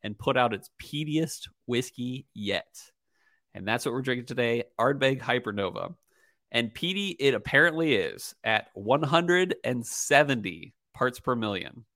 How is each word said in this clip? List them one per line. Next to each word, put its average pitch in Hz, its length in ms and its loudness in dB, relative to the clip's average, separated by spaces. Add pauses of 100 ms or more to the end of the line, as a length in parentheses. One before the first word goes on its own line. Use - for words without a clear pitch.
and 107 160 -8
put 135 180 0
out 123 160 4
its - 160 -8 (140)
peatiest 151 640 -4 (160)
whiskey 123 720 -4
yet. 98 420 -4 (760)
And 95 120 -10
that's 113 200 0
what 120 80 -2
we're 131 80 -4
drinking 123 240 -4
today, 120 380 0 (140)
Ardbeg 135 420 2
Hypernova. 104 720 -2 (560)
And 117 240 -2
peaty 190 440 -4
it 135 160 4
apparently 156 600 4
is 78 480 -2
at 107 320 0
one 113 300 2
hundred 175 580 2
and 120 240 -4
seventy 120 880 2 (200)
parts 127 260 -2
per 123 160 -2
million 107 480 -4 (120)